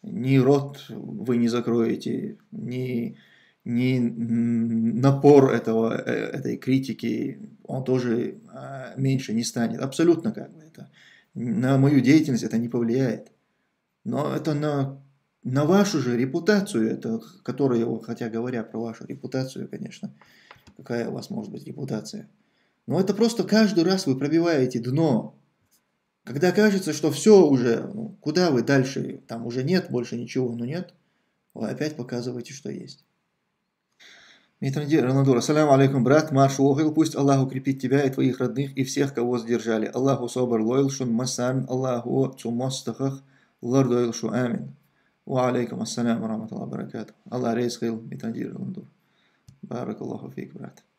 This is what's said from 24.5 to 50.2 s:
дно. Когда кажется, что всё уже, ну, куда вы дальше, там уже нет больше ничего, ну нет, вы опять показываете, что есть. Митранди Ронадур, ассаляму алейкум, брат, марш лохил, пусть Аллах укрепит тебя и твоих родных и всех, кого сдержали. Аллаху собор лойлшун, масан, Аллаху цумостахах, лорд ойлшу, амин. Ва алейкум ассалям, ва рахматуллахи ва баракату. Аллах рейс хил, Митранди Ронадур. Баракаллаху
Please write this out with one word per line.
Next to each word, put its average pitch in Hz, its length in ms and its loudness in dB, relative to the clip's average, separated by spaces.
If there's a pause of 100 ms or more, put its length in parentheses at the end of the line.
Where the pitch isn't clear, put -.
дно. 127 560 0 (880)
Когда 165 300 0
кажется, 196 400 2
что 165 180 -2
всё 196 340 8
уже, 123 480 2
ну, 113 280 -10
куда 170 280 0
вы 123 120 2
дальше, 135 680 0
там 120 180 -10
уже 120 180 -4
нет 180 260 0
больше 123 260 -4
ничего, 120 380 -4
ну 117 100 -8
нет, 160 300 -8 (600)
вы 110 140 -6
опять 147 300 -6
показываете, 123 560 -8
что 202 180 -14
есть. - 320 -14 (1600)
Митранди 139 360 0
Ронадур, 131 420 4
ассаляму 151 360 4
алейкум, 135 300 6
брат, 151 280 4
марш 135 260 4
лохил, 143 340 4
пусть 156 240 2
Аллах 139 300 4
укрепит 135 340 -4
тебя 135 220 2
и 135 80 2
твоих 131 300 0
родных 131 360 -4
и 135 80 -2
всех, 139 300 -2
кого 120 240 -2
сдержали. 110 480 -2
Аллаху 123 420 0
собор 120 340 0
лойлшун, 131 500 0
масан, 127 580 -2
Аллаху 127 680 -2
цумостахах, 135 840 -6 (400)
лорд 127 300 2
ойлшу, 120 400 0
амин. 120 440 -4 (520)
Ва 127 220 0
алейкум 123 320 -4
ассалям, 117 400 -2
ва 113 80 -6
рахматуллахи 110 340 -8
ва - 80 -10
баракату. 120 420 -10 (160)
Аллах 120 260 -2
рейс 120 220 -2
хил, 113 240 -6
Митранди - 440 -10
Ронадур. - 420 -10 (720)
Баракаллаху - 720 -10